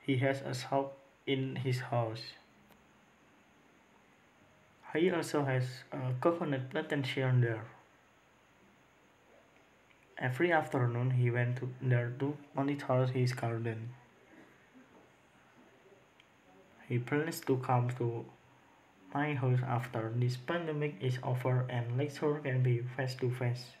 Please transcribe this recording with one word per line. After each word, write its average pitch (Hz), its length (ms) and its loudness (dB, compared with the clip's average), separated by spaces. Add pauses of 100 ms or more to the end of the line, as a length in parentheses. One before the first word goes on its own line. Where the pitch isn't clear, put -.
He 135 180 0
has 139 240 2
a 139 120 -4
shop 139 420 -2 (300)
in 135 300 -2
his 123 240 0
house. 117 420 -2 (2750)
He 170 160 4
also 156 340 0
has 131 200 2 (280)
a 127 280 -2
coconut 156 500 0
plantation 135 720 2
there. 113 240 2 (2500)
Every 170 360 2
afternoon 127 580 2
he 123 200 4
went 123 280 0
to 127 100 -6 (140)
there 123 380 2
to 143 160 -2 (180)
monitor 139 520 2
his 127 260 2
garden. 117 580 -4 (3000)
He 123 100 0
plans 151 420 -2
to 131 180 0
come 123 400 2
to 117 260 -2 (920)
my 147 200 0
house 127 320 2
after 117 500 -2
this 123 200 0
pandemic 156 640 -2
is 127 220 0
over 127 460 0
and 120 280 -2
lecture 147 480 0
can 131 180 2
be 120 200 4 (140)
face 131 200 -2
to 127 140 0
face. 123 340 -2 (160)